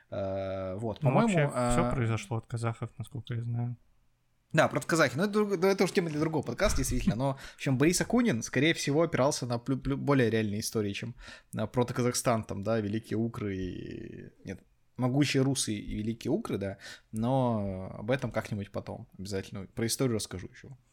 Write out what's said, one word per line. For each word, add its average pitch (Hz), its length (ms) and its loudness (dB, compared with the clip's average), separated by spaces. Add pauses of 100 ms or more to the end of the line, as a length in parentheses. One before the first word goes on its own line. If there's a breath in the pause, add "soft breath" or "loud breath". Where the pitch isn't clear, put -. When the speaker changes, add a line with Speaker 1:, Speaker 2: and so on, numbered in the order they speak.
(120)
Speaker 1:
Э, 95 640 -4
вот. 107 260 -6
Speaker 2:
Ну, 139 80 4
Speaker 1:
По-моему, 190 360 4
Speaker 2:
вообще 123 260 0
все 139 140 4
Speaker 1:
э, 123 60 0
Speaker 2:
произошло 113 460 -2
от - 100 -8
казахов, 117 500 -4
насколько 120 360 -10
я 113 100 -4
знаю. 120 340 -4 (720)
Speaker 1:
Да, 147 160 6
про - 140 -2
казахи. 147 340 4
Но 175 100 2
это 202 80 0
друг-, 202 240 2
но 180 100 4
это 196 160 4
уж 175 80 2
тема 170 180 2
для 151 100 -2
другого 160 240 2
подкаста, 120 360 2
действительно. 127 360 2
Но, 135 220 0 (160 loud breath)
в - 20 -20
общем, 135 220 2
Борис 165 240 4
Акунин, 208 400 2
скорее 151 320 2
всего, 147 300 2
опирался 143 420 2
на 120 140 -2
плю-, 131 180 -2
плю-, 135 200 -2
более 131 320 4
реальные 107 320 2
истории, 104 320 -2
чем 117 220 -8 (380 loud breath)
на 110 140 -2
протоказахстан, 120 760 0
там, 98 200 -6
да, 113 160 2
Великие 107 380 -2
Укры 110 380 -2
и... - 760 -8 (140)
Нет, 92 140 -10 (400)
могучие 135 420 2
русы 131 320 0
и 104 220 -6
великие 113 360 -4
укры, 143 260 -2
да, 98 200 -6 (340 loud breath)
но 110 840 0
об 110 140 -2
этом 131 200 -2
как-нибудь 107 400 -6
потом 101 360 -10 (100)
обязательно. 98 500 -8
Про 113 200 -2
историю 120 300 0
расскажу 95 340 -8
еще. - 260 -20 (160)